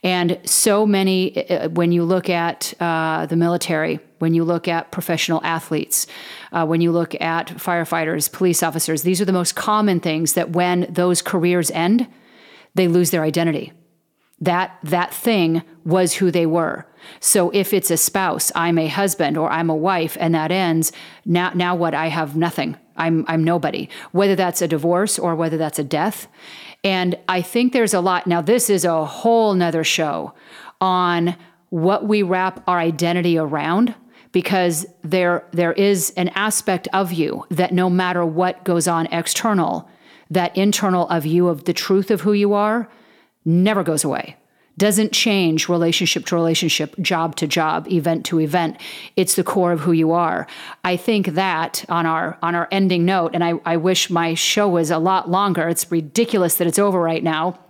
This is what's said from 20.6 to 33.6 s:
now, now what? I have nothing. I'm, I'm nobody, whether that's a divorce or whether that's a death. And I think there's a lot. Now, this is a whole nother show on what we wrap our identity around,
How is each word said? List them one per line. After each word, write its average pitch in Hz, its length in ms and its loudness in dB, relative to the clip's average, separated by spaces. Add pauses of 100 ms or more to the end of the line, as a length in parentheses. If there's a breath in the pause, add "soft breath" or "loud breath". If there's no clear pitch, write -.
now, 180 300 0
now 180 200 0
what? 165 200 0
I 160 140 -2
have 151 260 -4
nothing. 165 420 -2 (200)
I'm, 165 300 0
I'm 160 160 0
nobody, 165 460 -2 (220 loud breath)
whether 196 240 2
that's 180 260 0
a 165 60 0
divorce 170 500 0
or 165 180 -2
whether 160 220 -2
that's 156 220 -4
a 147 40 -2
death. 160 440 -2 (560 loud breath)
And 185 340 0 (100)
I 185 140 0
think 247 320 0
there's 226 220 2
a 185 40 4
lot. 180 280 0
Now, 170 140 2
this 226 280 2
is 190 160 2
a 160 200 2
whole 220 500 2
nother 165 280 0
show 151 500 -2 (460 loud breath)
on 175 560 0 (340 loud breath)
what 180 380 0
we 208 140 2
wrap 185 460 -2
our 180 100 2
identity 170 600 0
around, 160 560 0 (360 loud breath)